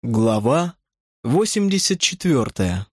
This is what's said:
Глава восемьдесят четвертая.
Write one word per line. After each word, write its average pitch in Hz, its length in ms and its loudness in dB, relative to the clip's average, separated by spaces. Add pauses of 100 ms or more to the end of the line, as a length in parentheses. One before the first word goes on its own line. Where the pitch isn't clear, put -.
Глава 113 680 0 (460)
восемьдесят 196 760 0
четвертая. 104 920 -2